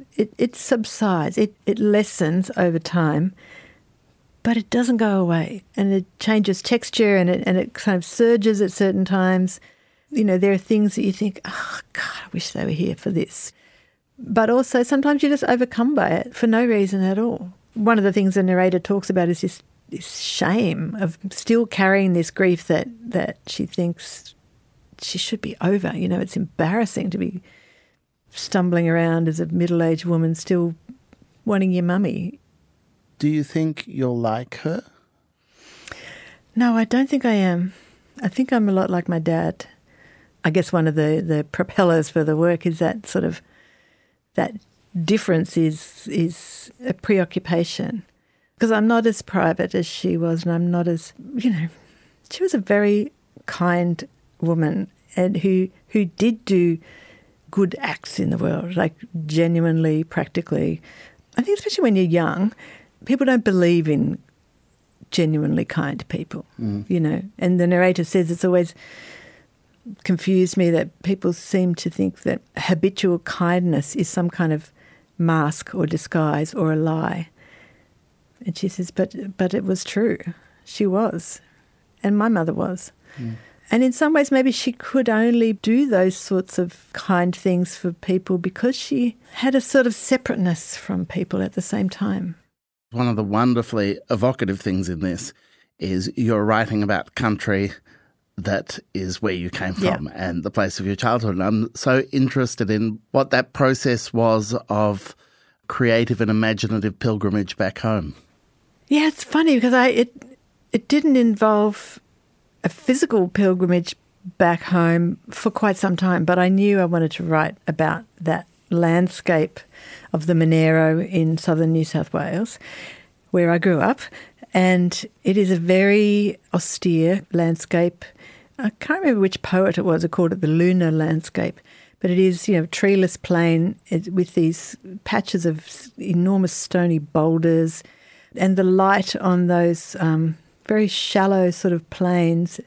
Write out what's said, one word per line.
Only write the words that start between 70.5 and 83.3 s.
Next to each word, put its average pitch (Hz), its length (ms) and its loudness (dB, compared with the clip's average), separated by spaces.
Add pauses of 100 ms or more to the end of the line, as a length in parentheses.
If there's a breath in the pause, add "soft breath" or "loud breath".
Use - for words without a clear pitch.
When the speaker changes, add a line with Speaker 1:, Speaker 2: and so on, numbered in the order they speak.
Speaker 1:
me 180 140 4
that - 340 -2
people 190 300 -2
seem 180 420 0
to - 140 -6
think - 320 -4
that - 200 -4 (140)
habitual 185 640 0
kindness 175 760 -2
is 165 120 -2
some 175 220 -2
kind 160 240 -2
of 151 180 -6 (460 soft breath)
mask 160 580 -2
or 175 100 0
disguise 156 680 -2
or 160 200 -2
a 156 40 0
lie. 160 520 -2 (1160 soft breath)
And 170 120 -6
she 196 100 -4
says, 180 240 -6
"But, 190 460 -6
but 185 160 0
it 196 100 -2
was 190 200 -2
true. - 340 -2 (480 soft breath)
She - 220 -4
was. 185 520 -2 (640 soft breath)
And 202 160 2
my 214 120 2
mother 170 240 0
was." - 380 -6 (260 loud breath)
Speaker 2:
Mm. 113 180 -8 (360 loud breath)